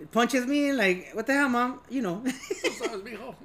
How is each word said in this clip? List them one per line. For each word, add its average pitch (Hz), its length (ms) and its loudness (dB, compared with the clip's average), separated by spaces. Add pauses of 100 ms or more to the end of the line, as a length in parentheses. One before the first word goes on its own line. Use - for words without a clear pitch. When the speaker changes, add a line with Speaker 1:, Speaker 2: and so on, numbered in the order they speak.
(120)
Speaker 1:
punches 240 340 2
me 285 240 2
and 277 80 2
like, 185 360 2
"What 220 120 -6
the 269 80 4
hell, 277 140 4
Mom?" 247 400 2
You 254 140 -2
know. 190 200 -2 (200)
<laughs> - 200 -6
Speaker 2:
"So - 80 0
sorry, 233 300 -6
mijo." 226 340 -12 (100)